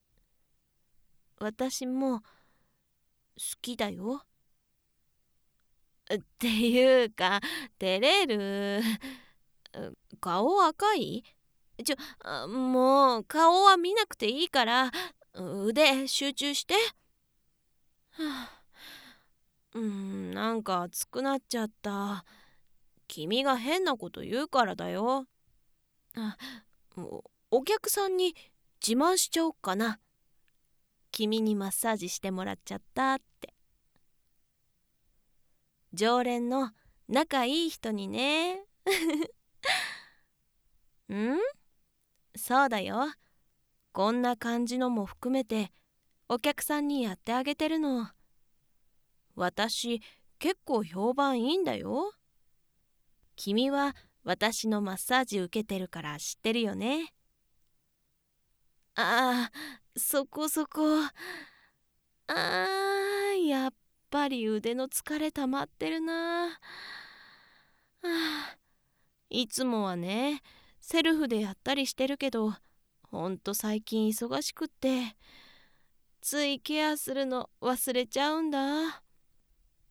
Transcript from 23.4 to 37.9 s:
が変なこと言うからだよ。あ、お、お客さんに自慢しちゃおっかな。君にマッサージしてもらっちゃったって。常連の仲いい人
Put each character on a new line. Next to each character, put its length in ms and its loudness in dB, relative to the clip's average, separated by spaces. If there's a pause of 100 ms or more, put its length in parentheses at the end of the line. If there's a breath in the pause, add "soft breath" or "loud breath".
が 120 4
変 280 0
な 120 2
こ 140 -10
と 120 -12
言 220 -4
う 40 -6
か 160 4
ら 120 -2
だ 140 -6
よ。 360 0 (880)
あ、 200 -6 (600 loud breath)
お、 320 -12 (220)
お 140 6
客 260 2
さ 160 0
ん 100 0
に 200 2 (440 loud breath)
自 160 0
慢 200 4
し 140 2
ち 80 0
ゃ 80 4
お 40 0
っ 100 -8
か 140 -2
な。 240 -2 (1120)
君 300 0
に 160 2
マ 120 -4
ッ 40 -6
サ 220 -2
ー 20 -2
ジ 120 -6
し 120 -8
て 100 -6
も 140 -6
ら 80 -6
っ 120 -10
ち 80 -12
ゃ 40 -6
っ 60 -14 (120)
た 200 0
っ 80 -6 (180)
て。 120 -16 (2500)
常 300 2
連 260 0
の 240 0 (360 soft breath)
仲 360 2
い 220 0
い 40 -4
人 200 -8